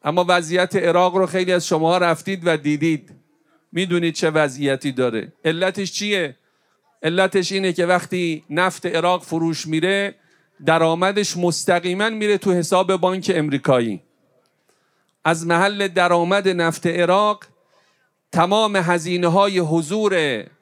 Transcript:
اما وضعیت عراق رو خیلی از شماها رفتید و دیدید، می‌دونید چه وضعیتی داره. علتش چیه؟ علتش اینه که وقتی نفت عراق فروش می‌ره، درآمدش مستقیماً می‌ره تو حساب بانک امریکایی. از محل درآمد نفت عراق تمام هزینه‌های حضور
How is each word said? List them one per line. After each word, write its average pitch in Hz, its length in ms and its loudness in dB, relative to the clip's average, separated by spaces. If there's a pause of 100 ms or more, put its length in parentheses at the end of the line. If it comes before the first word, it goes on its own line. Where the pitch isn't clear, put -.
اما 170 240 2
وضعیت 180 480 0
عراق 180 400 2
رو 190 100 2
خیلی 180 260 -2
از 175 140 0
شماها 165 320 2
رفتید 175 480 -2
و 165 100 2
دیدید، 147 540 -2 (640)
می‌دونید 170 420 0
چه 165 160 0
وضعیتی 139 640 0
داره. 120 400 -2 (120)
علتش 180 480 -2
چیه؟ 190 440 -4 (680)
علتش 185 500 0
اینه 190 200 -2
که 170 140 0
وقتی 175 640 -2
نفت 180 360 -2
عراق 175 360 0
فروش 165 440 -4
می‌ره، 190 480 -2 (520)
درآمدش 170 680 2
مستقیماً 175 760 0
می‌ره 208 280 0
تو 196 140 0
حساب 180 440 2
بانک 185 380 0
امریکایی. 135 680 0 (1200)
از 165 220 0
محل 196 420 0
درآمد 175 600 2
نفت 170 380 -2
عراق 180 580 0 (880)
تمام 202 440 2
هزینه‌های 175 840 0
حضور 165 880 -2 (180)